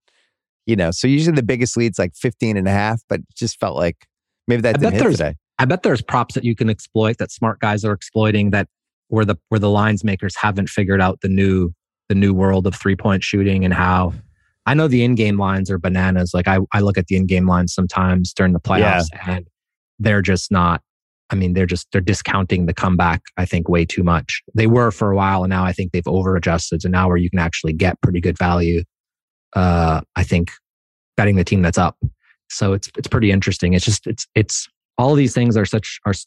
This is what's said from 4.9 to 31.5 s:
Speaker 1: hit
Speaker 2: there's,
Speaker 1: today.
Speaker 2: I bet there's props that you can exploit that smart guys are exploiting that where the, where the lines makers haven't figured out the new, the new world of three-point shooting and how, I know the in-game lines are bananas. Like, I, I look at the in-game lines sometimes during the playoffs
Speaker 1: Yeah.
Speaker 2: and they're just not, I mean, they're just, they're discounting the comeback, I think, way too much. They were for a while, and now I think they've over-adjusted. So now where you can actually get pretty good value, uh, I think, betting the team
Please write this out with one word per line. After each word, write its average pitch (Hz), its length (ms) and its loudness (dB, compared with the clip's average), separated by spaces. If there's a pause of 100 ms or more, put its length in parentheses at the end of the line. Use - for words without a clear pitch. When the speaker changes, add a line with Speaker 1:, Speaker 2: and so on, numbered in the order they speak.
Speaker 1:
hit - 60 0
Speaker 2:
there's, 196 180 2
Speaker 1:
today. 78 180 -4 (240)
Speaker 2:
I 131 60 2
bet 175 180 -2
there's 156 180 0
props - 340 -2
that - 80 -6
you 117 120 0
can 110 160 0
exploit 110 480 -2
that 98 120 -8
smart - 280 -4
guys 107 260 -2
are 107 80 0
exploiting 104 580 0
that 98 160 -2 (420)
where 110 160 2
the, 98 100 0 (140)
where 110 100 0
the 101 100 2
lines 104 340 2
makers 98 320 -4
haven't 101 340 -2
figured 98 320 0
out 95 200 0
the 98 80 -2
new, 95 420 2 (360)
the 101 80 0
new 98 180 4
world 95 340 2
of 90 80 -2
three-point 95 480 0
shooting 98 420 0
and 92 100 2
how, 92 380 2 (520)
I 123 100 0
know 156 120 4
the 123 160 2
in-game 110 340 2
lines 95 340 -2
are 95 80 -2
bananas. 92 540 0
Like, 90 140 0
I, 95 120 2 (140)
I 107 80 0
look 101 160 2
at 87 100 -2
the 95 80 -2
in-game 92 320 2
lines 90 260 2
sometimes 92 600 0
during 92 200 2
the 82 60 0
playoffs 95 540 2
Speaker 1:
Yeah. 90 240 -8
Speaker 2:
and 85 100 -12 (520)
they're 104 220 2
just 90 300 -2
not, 87 300 2 (500)
I - 40 -2
mean, 90 180 0
they're 92 120 2
just, 87 260 -4
they're 98 100 0
discounting 92 680 0
the 82 80 -2
comeback, 87 460 0 (160)
I 90 80 -2
think, 85 240 -2
way 87 160 2
too 92 180 -2
much. 85 400 -2 (100)
They 113 140 2
were 120 240 4
for 104 200 -2
a 98 40 2
while, 95 280 0
and 92 60 -2
now 92 140 0
I 92 100 -2
think 92 180 -6
they've 87 160 -4
over-adjusted. 87 760 0
So 90 60 -2
now 92 180 2
where 87 100 2
you 87 140 0
can 92 80 -2
actually 82 340 -4
get 87 280 -2
pretty 87 200 0
good 85 160 -2
value, 87 460 0 (720)
uh, 85 480 2 (140)
I 92 80 0
think, 85 280 -2 (680)
betting 101 180 2
the 92 80 4
team 98 180 0